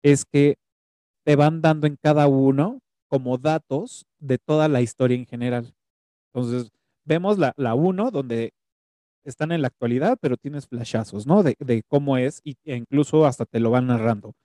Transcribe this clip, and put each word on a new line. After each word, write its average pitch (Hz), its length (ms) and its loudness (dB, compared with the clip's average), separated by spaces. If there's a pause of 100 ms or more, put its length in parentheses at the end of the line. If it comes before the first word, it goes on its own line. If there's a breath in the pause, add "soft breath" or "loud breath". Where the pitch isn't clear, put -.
es 143 220 4
que 143 320 2 (680)
te 147 120 4
van 156 260 2
dando 156 240 2
en 147 100 0
cada 147 320 2
uno 135 520 2 (280)
como 127 300 -2
datos 156 680 -6 (120)
de 131 200 -2
toda 156 300 0
la 127 140 2
historia 123 340 0
en 123 100 -10
general. 120 480 -6 (580)
Entonces, 123 380 -6 (340)
vemos 180 340 0
la, 151 180 2
la 120 180 -2
uno, 185 360 0
donde 117 420 -6 (720)
están 151 280 -6
en 160 100 -2
la 127 60 -2
actualidad, 131 520 -2
pero 123 160 -2
tienes 143 320 -12
flashazos, 113 580 -8
¿no? 190 160 4
De, 147 160 0
de 120 300 -2
cómo 143 300 0
es, 131 260 -4
y, 143 200 -12
e 139 120 -8
incluso 147 480 0
hasta 123 220 0
te 113 140 -4
lo 113 100 2
van 127 160 2
narrando. 110 480 -2 (100)